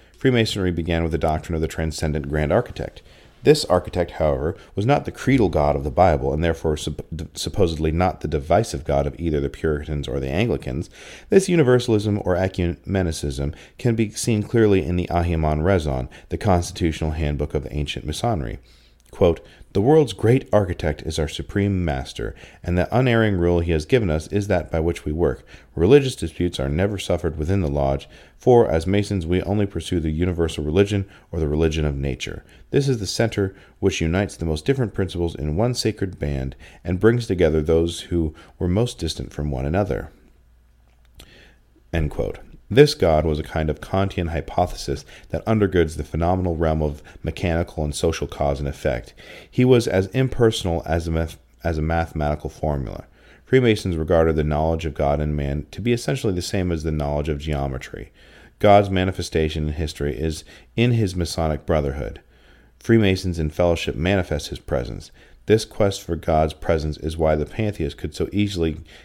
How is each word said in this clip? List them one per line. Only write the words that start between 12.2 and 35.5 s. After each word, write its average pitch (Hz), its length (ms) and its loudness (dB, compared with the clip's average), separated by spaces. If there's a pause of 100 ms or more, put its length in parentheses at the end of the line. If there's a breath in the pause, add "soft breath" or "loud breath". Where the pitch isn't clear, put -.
or 90 100 0
ecumenicism 85 1200 -2 (240 loud breath)
can 120 160 0
be 110 160 0
seen 107 320 -2
clearly 101 420 4
in 87 120 0
the 90 120 0
Ahiman 80 540 0
Rezon, 76 460 0 (220 loud breath)
the 85 60 -4
constitutional 85 760 0
handbook 73 420 -2
of 69 160 -4
ancient 71 340 -6
Masonry. 73 540 -4 (520 soft breath)
Quote, 85 300 2 (320 loud breath)
"The 101 80 2
world's 143 320 4
great 123 400 2
architect 90 500 0
is 80 160 -4
our 78 100 0
supreme 98 540 -2
master, 65 520 -4 (280 loud breath)
and 87 140 -2
the 87 180 0
unerring 113 420 4
rule 87 240 4
he 85 120 0
has 78 140 0
given 110 240 2
us 78 160 0
is 101 220 -2
that 87 220 0
by 82 100 0
which 82 260 -2
we 76 60 -2
work. 78 340 0 (280 loud breath)
Religious 127 400 6
disputes - 460 -4
are 67 80 -2
never 92 300 0
suffered 85 400 -2
within 92 240 0
the 73 80 -2
lodge, 69 360 -2 (300 loud breath)
for 120 340 6
as 80 160 0
Masons 98 400 0
we 90 160 2
only 104 220 0
pursue 90 340 -4
the 80 120 0
universal 82 520 -2
religion 98 440 0 (260 loud breath)
or 85 80 -4
the 76 80 0
religion 78 380 0
of 71 100 -2
nature. 67 480 -8 (260 soft breath)
This 139 160 0
is 127 120 0
the 95 80 -6
center 107 480 -2 (260 loud breath)
which 98 220 0
unites 90 340 0
the 82 80 -6
most 78 220 -2
different 127 260 0
principles 87 420 -4
in 76 220 -4